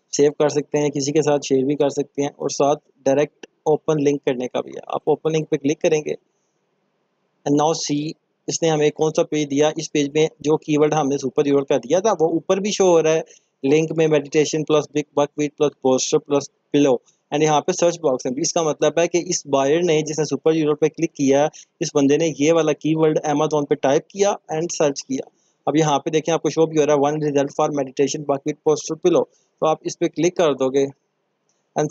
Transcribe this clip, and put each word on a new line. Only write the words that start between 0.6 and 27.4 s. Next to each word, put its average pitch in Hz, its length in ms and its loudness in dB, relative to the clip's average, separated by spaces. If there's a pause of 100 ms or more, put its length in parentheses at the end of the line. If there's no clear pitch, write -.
हैं, 147 140 0
किसी 139 200 -4
के 156 100 2
साथ 147 180 0
शेयर 135 260 0
भी 147 100 0
कर 143 140 0
सकते 139 340 -6
हैं 143 160 -4
और 147 120 -4
साथ 143 240 0 (300)
direct 139 420 -2 (200)
open 156 320 0
link 143 260 0
करने 127 220 -4
का 127 140 -6
भी - 100 -10
है। - 100 -14 (120)
आप - 140 -4
open 156 240 -2
link 160 160 -2
पे 156 100 -2
click 139 240 -4
करेंगे 151 340 -2 (1300)
and 147 120 2
now 156 100 0
see 151 400 -6 (380)
इसने 160 200 -2
हमें 151 220 0
कौन 156 200 -2
सा 170 120 0
page 151 240 -4
दिया। 147 320 0
इस 160 80 -10
page 143 280 -2
में 156 140 2 (120)
जो 151 160 0
keyword 151 360 0
हमने 143 240 0
super 135 300 -2
यूरल 139 160 2
का 139 140 0
दिया 127 220 0
था 214 120 0
वो 160 160 0
ऊपर 165 320 -2
भी 202 120 -4
शो 196 140 -4
हो 175 140 6
रहा 156 140 2
है, 160 100 0 (420)
Link 156 260 2
में 160 160 2
meditation 151 560 0
plus 151 300 0
big 147 120 -2 (120)
buckwheat 147 400 -2
plus 147 140 0 (120)
पोस्टर 131 340 2
plus 143 320 -2 (240)
pillow 143 280 4 (320)
and 147 100 0
यहाँ 151 180 2
पे 139 120 -4
search 165 280 0
box 131 240 0
में 127 100 -4
भी। 143 60 -4
इसका - 220 -2
मतलब 151 360 0
है 170 80 2
कि 175 120 0
इस 170 280 -6
buyer 139 340 2
ने 160 200 2
जिसने 151 240 -2
super 143 300 0
यूरल 151 180 0
पे 151 160 0
click 160 220 -4
किया, 139 380 2 (320)
इस 160 140 -6
बंदे 143 220 4
ने 160 220 0
ये 147 120 2
वाला 156 220 2
keyword 156 460 0
Amazon 151 500 0
पे 151 60 2
type 139 360 0
किया 196 260 0 (180)
and 165 160 -4
search 143 300 -2
किया। - 280 -8 (380)
अब 143 100 0
यहाँ 151 220 2
पे 160 120 -6
देखें 160 220 0
आपको 156 160 -2
शो 160 160 2
भी 156 140 -2
हो 143 60 4
रहा 151 100 4
है 143 60 2
one 143 120 2
result 147 340 0